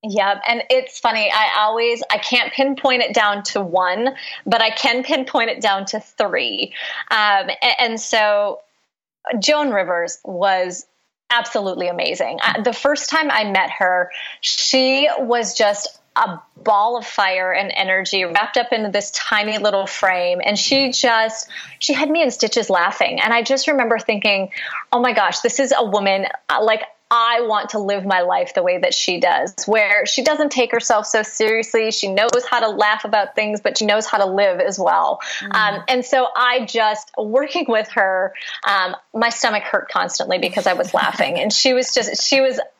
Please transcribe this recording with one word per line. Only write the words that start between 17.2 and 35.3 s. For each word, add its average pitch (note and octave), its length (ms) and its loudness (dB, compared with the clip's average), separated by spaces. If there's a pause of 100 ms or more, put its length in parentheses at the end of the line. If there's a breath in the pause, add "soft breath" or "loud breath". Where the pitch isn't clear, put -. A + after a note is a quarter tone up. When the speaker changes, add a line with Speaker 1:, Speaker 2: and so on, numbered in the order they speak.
Speaker 1:
and G3 220 -2
energy F#3+ 500 0
wrapped G3 320 0
up A#3+ 160 0
into A3 180 -2
this G3+ 200 -2
tiny G#3+ 480 -2
little G3 300 0
frame. F3+ 540 0
And G#3 140 0
she C4+ 360 2
just, A3 560 0 (320 loud breath)
she - 140 0
had C#4+ 140 0
me D#4+ 140 2
in C4+ 80 2
stitches A3 400 -2
laughing. F3+ 500 0
And A3 140 2
I A#3 80 2
just C4 240 0
remember A#3+ 320 2
thinking, G3 520 0 (420 loud breath)
"Oh A#3+ 80 2
my B3 120 2
gosh, F#3+ 280 2
this A#3 180 0
is C4 180 2
a B3 80 2
woman, G3 420 0 (220)
uh, D#3 140 2
like, A3 220 2 (240)
I A#3 340 2
want G#3+ 280 -2
to A3 80 -4
live G3+ 260 -2
my F#3 180 2
life F3+ 320 0
the F3+ 100 2
way F3+ 140 2
that F#3 140 2
she F3+ 280 -2
does, E3+ 340 2 (120)
where G#3 400 2
she - 180 -2
doesn't D4+ 260 2
take B3 220 0
herself A3 340 0
so A3 160 0
seriously. A3 680 0
She G#3+ 160 -2
knows A#3 420 2
how B3 80 2
to A3+ 100 2
laugh G#3 360 0
about G#3 320 0
things, G#3+ 240 -2
but G#3 180 -2
she G#3+ 80 -2
knows G#3+ 200 2
how - 120 0
to G3 80 4
live F#3+ 320 2
as F#3+ 200 0
well." F3 420 2 (200 loud breath)